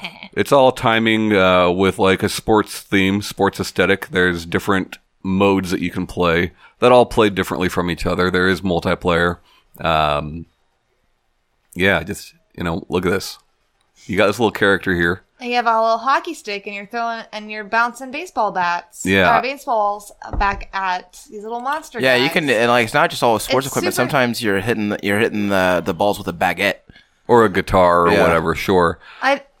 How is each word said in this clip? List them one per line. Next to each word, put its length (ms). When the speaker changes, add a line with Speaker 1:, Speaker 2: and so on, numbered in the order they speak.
Speaker 1:
<laughs> 220
Speaker 2:
it's 180
all 200
timing, 640
uh, 360
with, 260
like, 240
a 80
sports 520
theme, 420
sports 360
aesthetic. 500
There's 360
different 540
modes 480
that 100
you 80
can 160
play 460
that 100
all 160
play 240
differently 380
from 200
each 160
other. 240
There 180
is 140
multiplayer. 800
Um, 680
yeah, 300
just, 320
you 80
know, 240
look 200
at 40
this. 280
You 100
got 80
this 140
little 120
character 440
here. 260
Speaker 1:
And 120
you 60
have 100
a 120
little 200
hockey 340
stick, 320
and 100
you're 120
throwing, 440
and 200
you're 120
bouncing 460
baseball 420
bats, 540
Speaker 2:
Yeah. 320
Speaker 1:
or 60
baseballs 680
back 340
at 560
these 140
little 180
monster 380
Speaker 3:
Yeah, 160
you 100
Speaker 1:
guys. 80
Speaker 3:
can, 160
and, 220
like, 140
it's 100
not 160
just 100
all 160
sports 300
Speaker 1:
It's 40
Speaker 3:
equipment. 220
Speaker 1:
super 160
Speaker 3:
Sometimes 320
you're 180
hitting 300
the, 140
you're 160
hitting 300
the, 360
the 80
balls 240
with 100
a 60
baguette. 460
Speaker 2:
Or 180
a 40
guitar 580
or 40
Speaker 3:
Yeah. 120
Speaker 2:
whatever, 320
sure. 420
Speaker 1:
I, 220